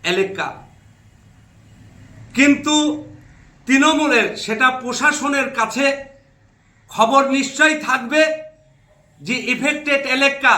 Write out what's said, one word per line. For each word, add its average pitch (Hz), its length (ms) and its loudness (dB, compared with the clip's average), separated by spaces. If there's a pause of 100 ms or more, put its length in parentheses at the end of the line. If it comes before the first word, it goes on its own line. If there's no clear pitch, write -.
এলাকা, 175 440 -2 (1900)
কিন্তু 285 400 4 (880)
তৃণমূলের 269 640 2 (100)
সেটা 220 320 -2
প্রশাসনের 269 800 -2
কাছে 226 360 -2 (1000)
খবর 254 420 2
নিশ্চয়ই 302 500 0
থাকবে 254 420 -2 (1000)
যে 190 140 -6
এফেক্টেড 277 680 -2
এলাকা 269 520 2